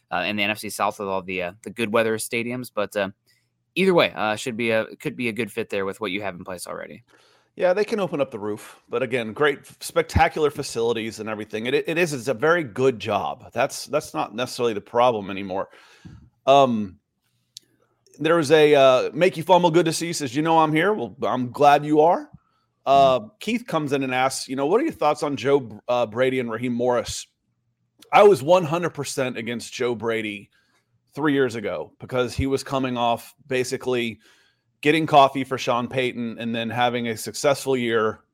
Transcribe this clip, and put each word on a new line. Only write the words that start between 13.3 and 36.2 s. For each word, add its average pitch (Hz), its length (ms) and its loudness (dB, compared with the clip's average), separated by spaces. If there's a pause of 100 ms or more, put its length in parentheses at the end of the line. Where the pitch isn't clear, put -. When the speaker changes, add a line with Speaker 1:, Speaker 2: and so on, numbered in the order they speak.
Speaker 2:
That's, - 340 -4
that's 143 280 -6
not 151 220 -8
necessarily 120 380 -2
the 98 60 -6
problem 117 500 0
anymore. 95 380 -8 (800)
Um, 120 540 4 (1160)
there 160 180 2
was 147 160 0
a, 151 220 8
uh, 131 380 6
Make 175 240 2
You 160 60 -6
Fumble 175 300 6
Good 165 140 4
to 165 60 0
See 170 200 -6
says, 135 240 -6
"You 151 60 0
know 165 180 4
I'm 156 120 4
here." 170 200 2
Well, - 300 -8
I'm 123 280 -2
glad 143 340 6
you 151 160 4
are. 190 300 4 (560)
Uh, 135 320 6
Speaker 1:
Mm-hmm. 107 100 -10 (120)
Speaker 2:
Keith 233 260 -4
comes 151 260 -4
in 139 120 0
and 127 100 -4
asks, 131 340 -2
you 131 60 -8
know, 139 120 -2
"What 202 140 2
are 311 40 0
your 320 80 -4
thoughts 151 320 0
on 143 120 -4
Joe, 117 520 0
uh, 120 180 0
Brady 131 320 0
and 120 100 -4
Raheem 120 240 -6
Morris?" 120 540 -2 (840)
I 175 100 8
was 208 180 6
one 175 220 4
hundred 165 280 -2
percent 127 460 -6
against 113 360 -8
Joe 120 240 -2
Brady 107 520 -6 (640)
three 147 200 0
years 127 240 2
ago 87 420 -8
because 123 360 -2
he 135 120 -2
was 135 160 -2
coming 131 340 -4
off 117 380 -2 (140)
basically 123 720 -4 (600)
getting 156 260 2
coffee 135 360 6
for 127 160 -6
Sean 120 300 -2
Payton 120 500 -4